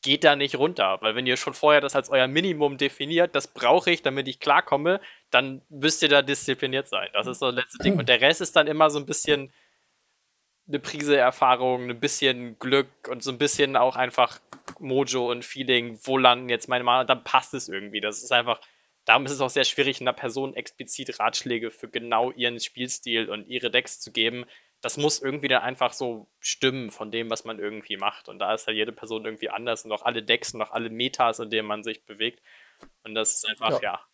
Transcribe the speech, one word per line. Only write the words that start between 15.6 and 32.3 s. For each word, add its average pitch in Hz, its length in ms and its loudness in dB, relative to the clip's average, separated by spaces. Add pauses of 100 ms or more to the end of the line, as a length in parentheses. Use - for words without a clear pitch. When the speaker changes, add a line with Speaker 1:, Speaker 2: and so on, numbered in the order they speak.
Speaker 1:
wo 131 140 0
landen 123 320 6
jetzt 120 200 -2
meine 123 140 0
Mana, 123 200 2
dann 123 200 0
passt - 320 0
es 123 120 -8
irgendwie. 101 340 -8
Das 104 200 -6
ist 123 100 -6
einfach, 120 300 0 (440)
darum 127 200 4
ist 135 60 -4
es 139 100 -2
auch 131 80 2
sehr 135 140 2
schwierig, 135 380 0
einer 123 120 0
Person 135 420 -6
explizit - 640 -12
Ratschläge 117 520 -2
für - 160 -18
genau 117 440 -2
ihren 120 280 -4
Spielstil 120 680 -6
und 104 180 -10
ihre 123 240 -6
Decks - 300 -2
zu 110 100 -16
geben. 117 340 -2 (360)
Das - 160 -6
muss 147 220 0
irgendwie 139 280 -6
dann 127 160 2
einfach 127 300 -2
so 117 340 -8 (120)
stimmen 131 520 -2
von 107 180 -12
dem, 113 220 -6
was 113 120 -6
man 113 140 -10
irgendwie 104 400 -8
macht. 101 320 -4
Und 98 80 -18
da 98 160 -2
ist - 140 -6
halt 110 100 -4
jede 110 140 -2
Person 110 340 -10
irgendwie 110 240 -8
anders 110 340 -6
und 110 80 -8
auch 104 120 -4
alle 117 180 -4
Decks 113 320 -2
und 110 80 -6
auch 107 100 -6
alle 113 200 -6
Metas, 120 480 -2
in 113 100 -8
denen 110 180 -2
man 104 160 -6
sich 113 220 -10
bewegt. 110 360 -8 (600)